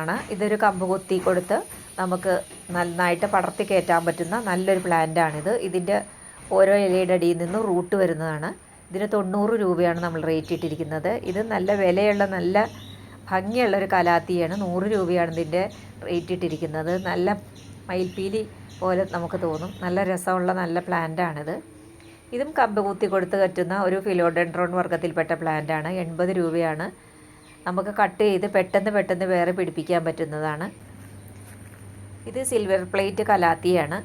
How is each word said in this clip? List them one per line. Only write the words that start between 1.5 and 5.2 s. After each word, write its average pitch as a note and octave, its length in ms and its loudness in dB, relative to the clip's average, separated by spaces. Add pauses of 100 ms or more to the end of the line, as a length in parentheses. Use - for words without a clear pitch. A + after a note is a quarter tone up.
നമുക്ക് F#3 340 0 (420)
നന്നായിട്ട് F3 580 0
പടർത്തി F#3+ 360 0
കയറ്റാൻ F3+ 380 4
പറ്റുന്ന E3+ 280 -2 (140)
നല്ലൊരു F#3 360 2
പ്ലാന്റാണിത്. D#3+ 680 2 (140)